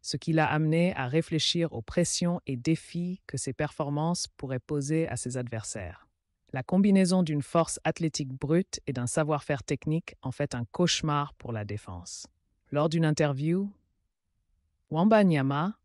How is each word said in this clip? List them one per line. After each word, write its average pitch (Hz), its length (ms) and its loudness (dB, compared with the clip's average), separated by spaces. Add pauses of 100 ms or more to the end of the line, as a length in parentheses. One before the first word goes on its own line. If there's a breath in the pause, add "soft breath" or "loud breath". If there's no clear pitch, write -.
ce - 140 -10
qui - 160 -4
l'a 156 160 4
amené 160 480 2
à 127 120 -4
réfléchir 165 640 0
aux 120 80 -8
pressions 175 640 0
et 135 80 -4
défis 170 720 -2
que 139 100 -8
ses 131 160 -6
performances 151 720 -2
pourraient 131 320 -8
poser 151 500 -2
à 123 80 -6
ses 127 200 -6
adversaires. 113 680 -8 (480)
La 131 100 -4
combinaison 190 600 4
d'une 151 180 0
force - 420 0
athlétique 151 500 -2
brute 156 540 -2
et 139 60 -4
d'un 123 120 -4
savoir-faire 147 580 -2
technique 156 580 -4
en 135 100 -6
fait 143 240 -4
un 120 160 -4
cauchemar 147 600 0
pour - 180 -12
la 107 140 -6
défense. 98 600 -12 (440)
Lors 147 160 2
d'une 160 160 2
interview, 156 640 2 (1200)
Wembanyama 165 960 4